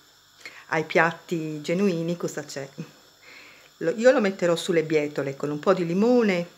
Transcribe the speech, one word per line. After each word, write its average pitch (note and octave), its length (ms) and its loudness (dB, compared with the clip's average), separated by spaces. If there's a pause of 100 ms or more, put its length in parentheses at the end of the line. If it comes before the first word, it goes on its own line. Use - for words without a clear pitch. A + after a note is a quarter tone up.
(680)
ai D#3 180 -2
piatti D#3+ 760 -2
genuini, E3+ 540 0
cosa E3 280 -8
c'è? C#3+ 240 -12 (1080)
Lo, E3 140 -2
io A#3 180 4
lo C4 100 6
metterò G3 340 0
sulle E3+ 300 0
bietole D3 500 -2
con D3 160 -6
un D3+ 80 -4
po' F#3 140 2
di F#3 140 0
limone, G3 600 2 (120)